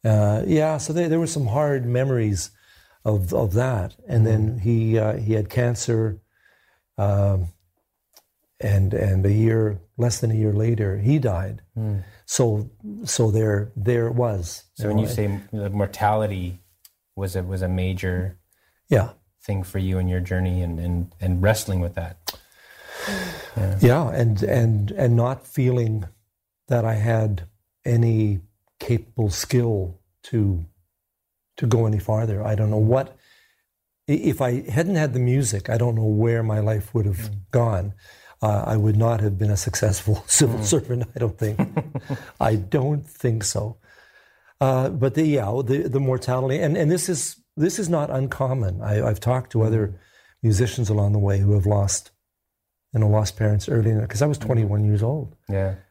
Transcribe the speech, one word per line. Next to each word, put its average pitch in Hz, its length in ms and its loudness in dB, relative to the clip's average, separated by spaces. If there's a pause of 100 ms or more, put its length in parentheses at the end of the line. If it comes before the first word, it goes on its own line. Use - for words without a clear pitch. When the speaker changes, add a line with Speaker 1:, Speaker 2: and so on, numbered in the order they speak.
Speaker 1:
Yeah. 113 80 4
Speaker 2:
uh, 104 320 2
yeah. 156 340 2
So - 140 -6
there, 170 160 0
there 165 120 2
were 160 80 -2 (100)
some 135 80 -2
hard 135 400 0
memories 120 640 0 (540)
of, 95 280 0
of 95 220 0
that, 117 400 -2 (140)
and 113 140 4
Speaker 1:
Mm. 110 60 4
Speaker 2:
then 110 300 0
he, 113 400 2
uh, 107 200 0
he 110 160 0
had 107 140 0
cancer, 117 720 0 (800)
um, 101 480 2 (1120)
and, 98 340 2
and 95 320 2
a 101 80 4
year, 110 480 2 (160)
less 120 220 0
than 113 140 0
a - 20 0
year 107 180 2
later, 104 460 0
he 135 220 2
died. 101 420 -4 (160)
Speaker 1:
Mm. 107 240 -4 (220)
Speaker 2:
So, 107 460 0 (340)
so 113 260 0
there, 104 460 0
there 117 320 0
it 117 60 -4
was, 107 500 -4 (100)
Speaker 1:
So - 100 -10
Speaker 2:
you 104 40 -2
Speaker 1:
when 104 80 0
Speaker 2:
know, 110 80 2
Speaker 1:
you - 40 -4
say 113 180 -2
m-, 101 260 -6
the 101 180 -4
mortality 101 880 -2 (560)
was 95 200 -6
a, 92 80 -2
was 92 200 -4
a 90 60 -2
major 92 680 -2 (520)
Speaker 2:
Yeah. 107 220 2 (320)
Speaker 1:
thing 98 200 -4
for - 160 -6
you 92 200 0
in 90 100 0
your 90 120 0
journey 90 420 -2
and, 85 160 -4
and, 87 420 -4
and 90 220 0
wrestling 101 380 2
with 87 140 -4
that. 85 220 -8 (1400)
Yeah. 98 240 0
Speaker 2:
Yeah, 127 300 4
and, 110 320 2
and, 110 500 2
and 123 240 2
not 127 300 0
feeling 117 640 0 (600)
that 120 160 0
I 113 100 0
had 107 520 0 (380)
any 113 560 2 (400)
capable 113 500 -2
skill 107 720 -2 (240)
to, 98 420 0 (880)
to 135 100 -2
go 113 200 4
any 110 120 0
farther. 107 460 -2
I 107 100 0
don't 104 160 0
know 107 80 0
what, 120 380 2 (920)
i-, 143 40 2
if - 300 0
I 127 260 -2
hadn't 170 280 0
had 151 160 0
the 127 80 -2
music, 123 500 0
I 113 80 2
don't 120 160 2
know 110 100 0
where 113 380 2
my 107 180 -2
life 104 340 -2
would 107 120 0
have 98 100 0 (140)
Speaker 1:
Mm. 104 40 -8 (160)
Speaker 2:
gone. 101 440 0 (480)
Uh, 104 240 2
I 110 100 0
would 107 200 4
not 113 240 2
have 101 180 0
been 104 120 2
a 101 60 2
successful - 680 0
<laughs> - 20 -20
civil 117 320 2
Speaker 1:
Mm. 110 60 -4
Speaker 2:
servant, 120 400 0 (100)
I - 40 -8
don't 113 200 -2
think. 107 200 -2 (460)
Speaker 1:
<laughs> - 360 -10
Speaker 2:
I 110 160 2
don't 139 520 -2
think 113 360 -2
so. 113 340 -6 (840)
Uh, 131 280 2
but 135 260 0
the, 156 100 0
yeah, 131 260 2 (140)
the, 139 240 0
the 135 120 0
mortality, 131 580 0
and, 156 180 0
and 151 140 2
this 180 180 0
is, 160 280 -4 (200)
this 170 220 0
is 190 100 -4
not 160 220 -2
uncommon. 127 720 -2
I, 107 240 0
I've 110 140 0
talked 123 320 -2
to 113 100 2
other 110 260 2
Speaker 1:
Mm. 95 60 -8 (480)
Speaker 2:
musicians 110 480 0
along 104 220 2
the 104 60 2
way 98 200 2
who 101 160 4
have 98 120 2
lost, 101 440 0 (840)
you 117 80 0
know, 107 80 4
lost 107 280 2
parents 104 320 0
early, 113 220 2
in, 107 160 0
'cause - 160 -2
I 147 40 4
was 147 120 0
Speaker 1:
Mm. 110 80 -10
Speaker 2:
twenty-one 107 380 2
years 104 180 2
old. 131 340 -4 (120)
Speaker 1:
Yeah. 98 260 -2 (160)